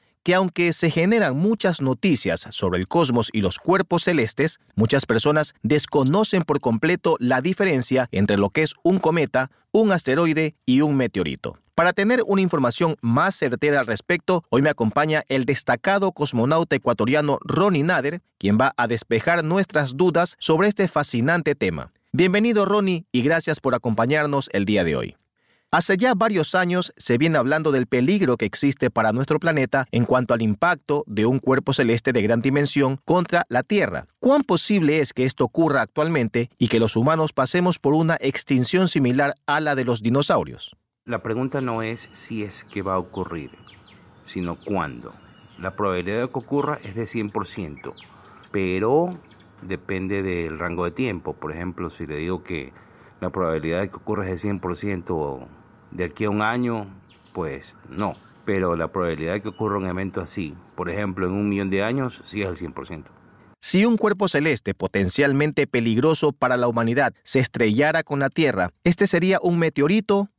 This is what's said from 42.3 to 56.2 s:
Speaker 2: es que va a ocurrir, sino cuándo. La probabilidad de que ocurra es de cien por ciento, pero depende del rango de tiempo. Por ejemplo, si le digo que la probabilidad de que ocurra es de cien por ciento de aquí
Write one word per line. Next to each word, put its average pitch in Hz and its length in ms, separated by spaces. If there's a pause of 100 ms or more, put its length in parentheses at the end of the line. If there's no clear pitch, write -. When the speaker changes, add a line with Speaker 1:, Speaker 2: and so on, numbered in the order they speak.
Speaker 2:
es 101 220
que - 160
va 95 140
a 92 40
ocurrir, 85 520 (720)
sino 87 320
cuándo. 64 560 (440)
La 95 200
probabilidad 98 460
de 131 40
que 135 100
ocurra 143 460
es 98 120
de 113 120
cien 107 220
por 101 180
ciento, 76 460 (580)
pero 110 640 (440)
depende 95 600
del 85 380
rango 87 240
de 87 80
tiempo. 104 400
Por 76 220
ejemplo, 87 360
si 80 160
le 73 120
digo 85 260
que 69 300 (480)
la 90 80
probabilidad 82 500
de 101 80
que - 80
ocurra 101 300
es 95 60
de 90 60
cien 101 220
por 87 160
ciento 82 720 (440)
de 90 140
aquí 85 180